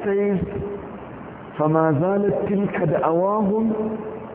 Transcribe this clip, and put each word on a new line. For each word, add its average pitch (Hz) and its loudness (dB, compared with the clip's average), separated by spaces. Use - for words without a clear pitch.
says, 202 2
فَمَا 156 4
زَالَتْ 196 2
تِلْكَ 202 0
دَعَوَاهُمْ 196 2